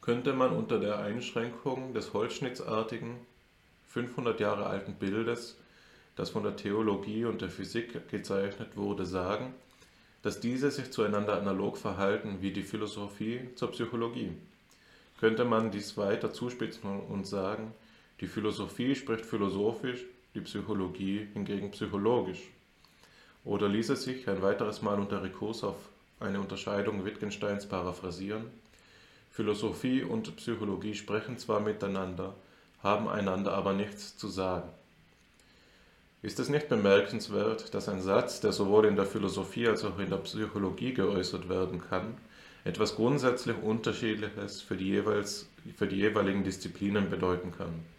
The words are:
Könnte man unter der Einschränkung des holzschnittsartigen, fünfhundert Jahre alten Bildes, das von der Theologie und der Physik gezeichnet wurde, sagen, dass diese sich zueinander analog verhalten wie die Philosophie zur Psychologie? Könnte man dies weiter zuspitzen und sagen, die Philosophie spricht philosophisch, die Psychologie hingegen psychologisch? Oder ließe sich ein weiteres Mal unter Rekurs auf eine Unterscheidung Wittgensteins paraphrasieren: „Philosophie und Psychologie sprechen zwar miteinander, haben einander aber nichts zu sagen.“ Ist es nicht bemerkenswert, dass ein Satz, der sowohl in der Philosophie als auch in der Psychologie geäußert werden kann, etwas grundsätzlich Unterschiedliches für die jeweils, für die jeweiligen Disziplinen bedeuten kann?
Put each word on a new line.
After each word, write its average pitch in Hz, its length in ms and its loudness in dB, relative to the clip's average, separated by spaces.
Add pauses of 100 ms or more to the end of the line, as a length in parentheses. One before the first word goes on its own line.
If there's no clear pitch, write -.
Könnte 127 320 2
man 131 180 4
unter 110 280 2
der 104 200 2
Einschränkung 120 960 -4
des 104 180 -4
holzschnittsartigen, 117 1000 -2 (720)
fünfhundert 120 520 -2
Jahre 104 280 2
alten 98 260 -4
Bildes, 110 640 -2 (580)
das 101 140 -2
von 107 140 -2
der 101 120 0
Theologie 104 720 0
und 113 160 -2
der 92 80 -4
Physik - 600 -6
gezeichnet 101 680 -2
wurde, 101 300 -2
sagen, 95 480 -2 (680)
dass 104 180 -2
diese 127 320 2
sich 139 200 -6
zueinander 104 480 2
analog 98 380 0
verhalten 101 640 0
wie 95 100 0
die 98 120 -4
Philosophie 107 800 -4 (140)
zur - 160 -2
Psychologie? 117 600 -2 (880)
Könnte 113 260 6
man 113 260 4
dies 101 260 -6
weiter 110 360 2
zuspitzen 110 680 -4
und 98 240 -4
sagen, 107 480 -2 (480)
die 92 60 -4
Philosophie 107 680 0
spricht 113 300 -2
philosophisch, 104 760 0 (340)
die 101 60 -4
Psychologie 98 920 -2
hingegen 101 380 -2
psychologisch? 101 680 0 (1000)
Oder 101 260 4
ließe 113 260 4
sich 127 320 -4
ein 95 160 0
weiteres 104 400 2
Mal 101 160 2
unter 98 240 0
Rekurs 104 400 -4
auf 98 140 -2 (420)
eine 98 200 -2
Unterscheidung 98 680 -2
Wittgensteins 104 600 -2
paraphrasieren: 92 800 -4 (840)
„Philosophie 110 720 0
und 117 360 -2
Psychologie 107 580 -2
sprechen 110 420 -2
zwar 107 220 2
miteinander, 95 720 -2 (480)
haben 104 260 4
einander 98 460 2
aber 98 200 2
nichts - 440 -4
zu 110 120 -6
sagen.“ 90 400 0 (1500)
Ist - 160 -6
es 123 100 0
nicht 147 200 2
bemerkenswert, 104 1080 4
dass 101 120 -2
ein 95 140 -4
Satz, 98 380 4
der 107 120 2
sowohl 104 340 8
in 101 100 6
der 98 100 4
Philosophie 98 640 0
als 110 180 2
auch 95 140 -4
in 95 100 -2
der 160 80 0
Psychologie 107 760 -2
geäußert 95 560 0
werden 90 380 0
kann, 107 300 -2 (460)
etwas - 320 0
grundsätzlich 123 640 4
Unterschiedliches 107 1040 0
für - 120 -4
die 92 120 0
jeweils, 101 600 2 (300)
für 104 80 2
die 95 120 0
jeweiligen 98 460 4
Disziplinen 95 680 0
bedeuten 90 440 0
kann? 82 280 -8 (160)